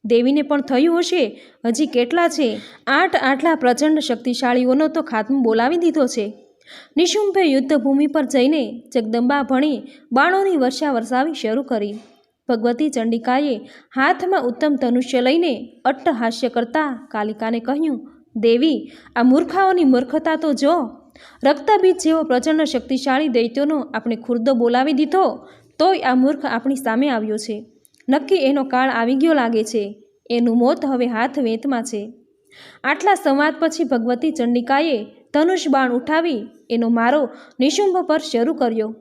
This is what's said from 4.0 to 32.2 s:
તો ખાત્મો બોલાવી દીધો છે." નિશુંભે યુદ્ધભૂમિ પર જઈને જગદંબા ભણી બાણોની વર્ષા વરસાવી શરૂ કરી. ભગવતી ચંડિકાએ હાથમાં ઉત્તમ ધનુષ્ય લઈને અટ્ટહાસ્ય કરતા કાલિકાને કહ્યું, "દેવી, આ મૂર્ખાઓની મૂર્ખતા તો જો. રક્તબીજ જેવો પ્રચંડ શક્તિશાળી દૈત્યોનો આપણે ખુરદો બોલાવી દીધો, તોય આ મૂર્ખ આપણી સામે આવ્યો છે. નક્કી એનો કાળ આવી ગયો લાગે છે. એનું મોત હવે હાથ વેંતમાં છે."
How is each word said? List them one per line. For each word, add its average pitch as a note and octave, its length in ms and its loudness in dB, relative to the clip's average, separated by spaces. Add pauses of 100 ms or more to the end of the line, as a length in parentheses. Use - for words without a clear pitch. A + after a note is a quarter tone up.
તો D#4 140 -2
ખાત્મો C4 400 -2
બોલાવી A#3 360 2
દીધો D#4 300 2
છે." G#3+ 400 -6 (500)
નિશુંભે F#4+ 440 0
યુદ્ધભૂમિ C#4 680 2
પર C#4+ 180 -2
જઈને B3+ 580 0 (120)
જગદંબા B3 480 0
ભણી C4+ 400 0 (280)
બાણોની F4+ 460 2
વર્ષા C4 340 0
વરસાવી B3 420 -2
શરૂ B3 300 -4
કરી. G#3 300 -4 (560)
ભગવતી A#3+ 400 0
ચંડિકાએ B3 680 -2 (380)
હાથમાં F4+ 460 0
ઉત્તમ B3+ 340 -2
ધનુષ્ય B3 460 0
લઈને C4 640 -2
અટ્ટહાસ્ય B3 640 -2
કરતા A#3+ 640 -4
કાલિકાને A3 480 -4
કહ્યું, C4+ 680 -6 (100)
"દેવી, A#3 560 2 (240)
આ A#3+ 80 2
મૂર્ખાઓની F4 600 4
મૂર્ખતા C#4 520 2
તો D#4 180 -2
જો. C#4 440 0 (460)
રક્તબીજ F#4 540 4
જેવો D#4+ 260 0
પ્રચંડ D#4 400 0
શક્તિશાળી C4 640 -2
દૈત્યોનો C4 520 0 (140)
આપણે A3 220 -4
ખુરદો A#3+ 380 -2
બોલાવી B3 400 2
દીધો, D4+ 540 0 (320)
તોય F4 200 4
આ B3+ 160 0
મૂર્ખ C#4 300 2
આપણી C4+ 300 -2
સામે B3+ 340 0
આવ્યો G#3+ 280 -2
છે. A3 280 -10 (440)
નક્કી C#4 260 2
એનો C#4 280 2
કાળ C4 260 0
આવી A#3 260 0
ગયો D#4+ 180 2
લાગે A#3 300 0
છે. G#3+ 400 -6 (260)
એનું A#3+ 280 2
મોત D4+ 280 2
હવે B3+ 200 0
હાથ A#3+ 340 -2
વેંતમાં A#3 440 -2
છે." G#3+ 300 -10 (680)